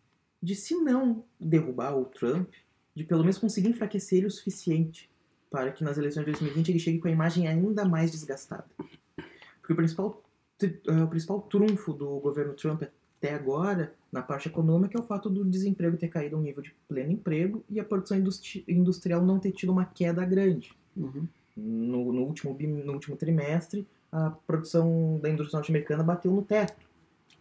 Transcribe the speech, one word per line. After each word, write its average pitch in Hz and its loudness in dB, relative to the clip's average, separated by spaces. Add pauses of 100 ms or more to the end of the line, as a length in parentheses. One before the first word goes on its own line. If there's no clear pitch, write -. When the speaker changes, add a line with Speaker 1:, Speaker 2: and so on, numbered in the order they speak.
(420)
Speaker 1:
de, 180 -2
se 202 -6
não 262 2 (140)
derrubar 143 0
o 127 0
Trump, 151 -2 (420)
de 156 -8
pelo 165 2
menos 190 4
conseguir 202 0
enfraquecer 202 0
ele 196 2
o 196 -2
suficiente 160 -2 (420)
para 135 -4
que - -10
nas 143 -2
eleições 147 -2
de 151 0
dois 151 -4
mil 147 0
e 143 -4
vinte 160 2
ele 170 4
chegue 165 0
com 170 -2
a - 2
imagem 165 2
ainda 196 2
mais 165 4
desgastada. 156 -10 (920)
Porque - 0
o 160 0
principal 170 0 (360)
tri-, 185 -2
ah, 160 6
o 160 2
principal 170 -2
trunfo 202 2
do 139 -6
governo 143 -2
Trump 156 -4
até - -8
agora, 151 -2 (180)
na 127 -6
parte 147 -6
econômica, 170 2
é - -2
o 233 -4
fato 202 -4
do 196 0
desemprego 185 0
ter 165 -2
caído 151 -4
a - -2
um 156 0
nível 139 -6
de - -20 (120)
pleno 131 -2
emprego 190 -2
e 208 -4
a 202 -4
produção 196 -2
industri-, 190 -4
industrial 175 2
não 190 4
ter 190 -2
tido 185 0
uma 185 2
queda 175 0
grande. 185 2 (200)
Speaker 2:
Uhum. 139 -6 (300)
Speaker 1:
No, 117 -2
no 127 0
último 143 -4
bi-, 143 -6
no 147 -4
último 143 -8
trimestre, 160 0 (240)
a 160 0
produção 160 2
da 156 0
indústria 156 -2
norte-americana 151 0
bateu 175 2
no 196 2
teto. 208 -2 (560)